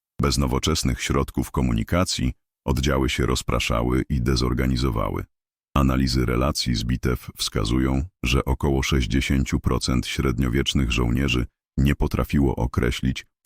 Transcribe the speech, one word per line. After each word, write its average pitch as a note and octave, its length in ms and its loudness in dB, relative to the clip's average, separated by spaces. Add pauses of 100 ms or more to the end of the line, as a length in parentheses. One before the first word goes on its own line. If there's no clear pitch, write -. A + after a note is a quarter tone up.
(220)
Bez C#2 160 2
nowoczesnych C2 640 0
środków - 500 -2
komunikacji C#2 840 0 (320)
oddziały C2 440 2
się - 160 0
rozpraszały A#1+ 840 0
i C2+ 120 0
dezorganizowały. B1 1040 0 (500)
Analizy C2 500 2
relacji B1 500 0
z A1+ 80 -2
bitew B1 540 -2
wskazują, C2 680 0 (220)
że B1+ 200 2
około C2+ 380 0
sześćdziesięciu C2+ 760 0
procent B1+ 480 0
średniowiecznych C2 840 0
żołnierzy B1+ 540 0 (320)
nie C#2 180 4
potrafiło C#2 600 0
określić, A#1+ 720 -2 (200)